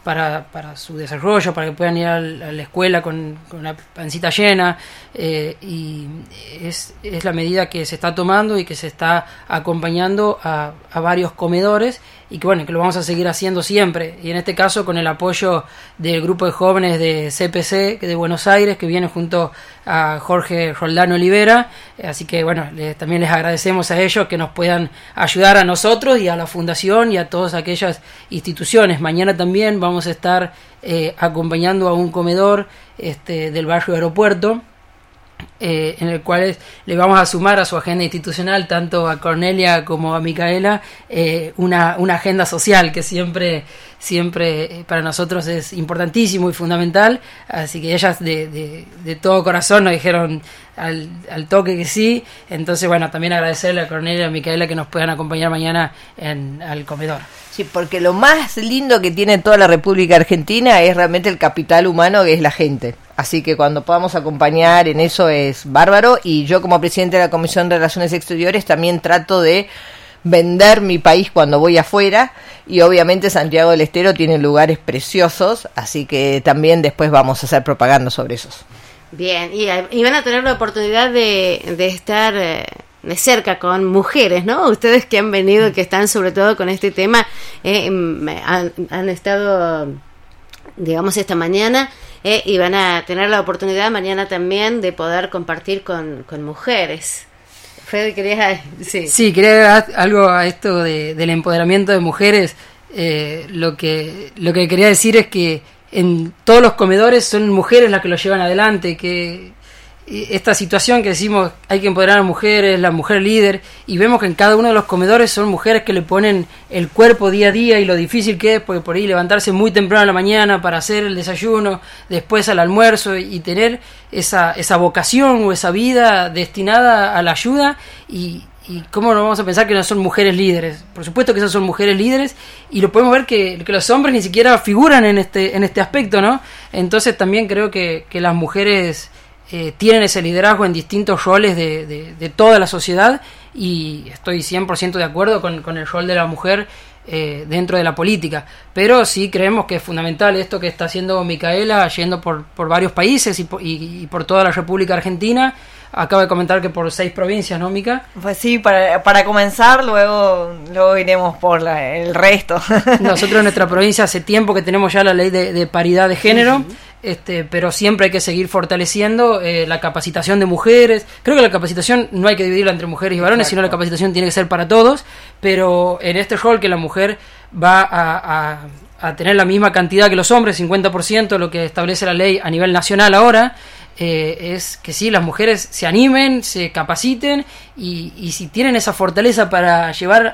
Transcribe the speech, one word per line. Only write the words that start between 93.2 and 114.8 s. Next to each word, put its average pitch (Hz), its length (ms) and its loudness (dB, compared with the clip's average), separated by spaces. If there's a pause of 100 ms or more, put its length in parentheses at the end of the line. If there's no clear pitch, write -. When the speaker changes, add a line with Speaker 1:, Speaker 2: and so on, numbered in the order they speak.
Speaker 3:
la 208 100 0
oportunidad 190 500 -2
mañana 190 380 -4
también 196 540 -4
de 185 100 -2
poder 175 380 -4
compartir 175 540 -8
con, 156 440 -10
con 151 160 -12
mujeres. 160 800 -6 (600)
Fede, 214 280 -4
querías, 202 480 -2 (200)
sí. 175 260 -8
Speaker 1:
Sí, 214 260 2
quería 214 440 8
agregar 214 180 2
algo 196 340 2
a 180 160 2
esto 175 380 -4
de, 156 320 -6
del 165 160 -2
empoderamiento 175 600 0
de 190 80 4
mujeres. 185 560 2 (400)
Eh, 156 540 -6
lo 165 260 -4
que, 156 600 -8
lo 170 180 -2
que 180 140 2
quería 185 200 4
decir 214 300 4
es 220 100 6
que 165 360 -4 (280)
en 170 420 0 (100)
todos 233 180 8
los 233 120 6
comedores 220 520 2
son 214 240 0
mujeres 226 400 4
las 196 120 0
que 180 80 -6
lo 175 60 0
llevan 190 260 -2
adelante, 180 540 0
que 175 580 -8 (580)
esta 208 440 -2
situación 202 480 0
que 202 60 -2
decimos 190 420 -2 (160)
hay 196 140 -2
que 202 60 -2
empoderar 190 300 4
a 196 60 4
mujeres, 196 560 2
la 180 100 2
mujer 170 320 0
líder, 202 400 2 (240)
y 175 140 -6
vemos 233 200 2
que 208 60 -2
en 180 80 -2
cada 208 220 4
uno 233 140 4
de 226 40 2
los 214 120 2